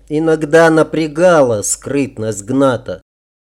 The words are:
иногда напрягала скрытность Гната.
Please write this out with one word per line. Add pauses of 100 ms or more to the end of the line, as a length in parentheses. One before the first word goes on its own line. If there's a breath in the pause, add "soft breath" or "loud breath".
(100)
иногда
напрягала
скрытность
Гната. (420)